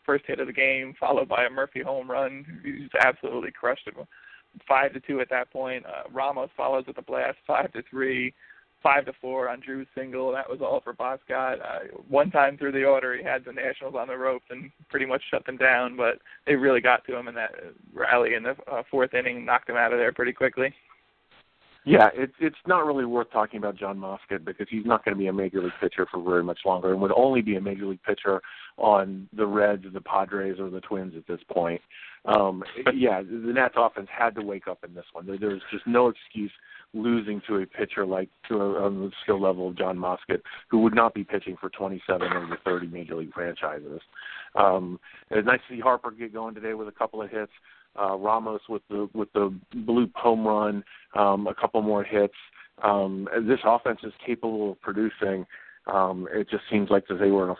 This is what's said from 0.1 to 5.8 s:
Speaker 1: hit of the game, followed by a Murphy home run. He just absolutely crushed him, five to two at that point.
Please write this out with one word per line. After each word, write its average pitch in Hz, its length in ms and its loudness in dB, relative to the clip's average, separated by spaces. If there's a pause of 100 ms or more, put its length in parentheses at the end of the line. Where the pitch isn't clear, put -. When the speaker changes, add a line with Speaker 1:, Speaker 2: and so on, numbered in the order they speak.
Speaker 1:
hit 135 140 -4
of 131 80 -4
the 131 60 -10
game, 135 440 0
followed 135 300 2
by 123 160 2
a 120 60 0
Murphy 135 320 -4
home 135 280 -6
run. 135 360 -4 (180)
He 139 200 -8
just 131 200 -4
absolutely 123 480 0
crushed - 340 -4
him, - 220 -14 (580)
five 139 280 4
to 135 80 -12
two 139 180 -4
at 123 120 -4
that 127 200 -2
point. 127 340 -8